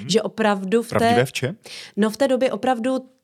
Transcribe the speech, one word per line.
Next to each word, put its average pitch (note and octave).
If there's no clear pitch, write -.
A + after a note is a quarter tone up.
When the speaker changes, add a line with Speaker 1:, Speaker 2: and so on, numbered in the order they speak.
Speaker 1:
Že G3
opravdu G3+
v -
té -
Speaker 2:
Pravdivé A#3
v -
čem? C3+
Speaker 1:
No, G#3+
v G#3
té C#4
době B3
opravdu B3+